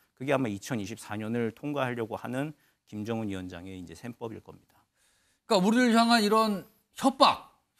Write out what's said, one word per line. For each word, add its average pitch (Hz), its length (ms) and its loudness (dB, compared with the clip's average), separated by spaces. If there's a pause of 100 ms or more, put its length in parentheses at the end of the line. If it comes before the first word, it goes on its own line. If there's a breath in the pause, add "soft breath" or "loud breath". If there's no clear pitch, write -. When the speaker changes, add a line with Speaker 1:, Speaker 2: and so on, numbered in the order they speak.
(120)
Speaker 1:
그게 135 200 -4
아마 131 160 0
이천이십사 104 680 -6
년을 113 360 -4
통과하려고 123 600 -6
하는 131 380 -6 (340)
김정은 110 440 -6
위원장의 92 500 -10
이제 85 160 -16
셈법일 117 440 -12
겁니다. - 440 -20 (600)
Speaker 2:
그러니까 190 220 2
우리를 233 320 4
향한 233 240 6
이런 214 420 2 (300)
협박, - 680 2 (180)